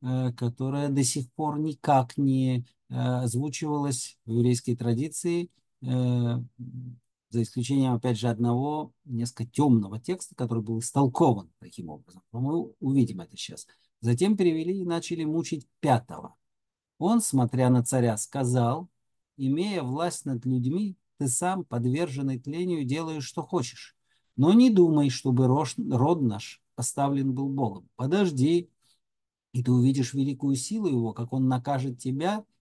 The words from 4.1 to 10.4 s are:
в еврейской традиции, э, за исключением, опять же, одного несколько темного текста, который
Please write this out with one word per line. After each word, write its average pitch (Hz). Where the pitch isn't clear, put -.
в 113
еврейской 120
традиции, 151
э, 131
за 117
исключением, 127
опять 117
же, 120
одного 123
несколько 120
темного 113
текста, -
который 117